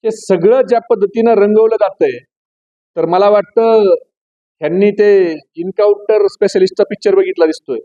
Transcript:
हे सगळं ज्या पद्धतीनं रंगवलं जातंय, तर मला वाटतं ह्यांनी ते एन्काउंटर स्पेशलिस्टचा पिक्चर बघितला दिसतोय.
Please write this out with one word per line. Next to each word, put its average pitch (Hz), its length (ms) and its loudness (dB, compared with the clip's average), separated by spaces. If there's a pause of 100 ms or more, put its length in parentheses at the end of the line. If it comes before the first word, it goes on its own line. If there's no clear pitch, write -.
हे 220 80 -2
सगळं 214 580 0
ज्या 233 100 0
पद्धतीनं 226 520 -2
रंगवलं 214 440 2
जातंय, 170 420 -2 (760)
तर 165 100 -2
मला 185 240 0
वाटतं 208 680 2 (640)
ह्यांनी 185 320 0
ते 202 420 2
एन्काउंटर 208 960 -2
स्पेशलिस्टचा 196 560 -2
पिक्चर 196 320 -2
बघितला 185 300 0
दिसतोय. - 400 -6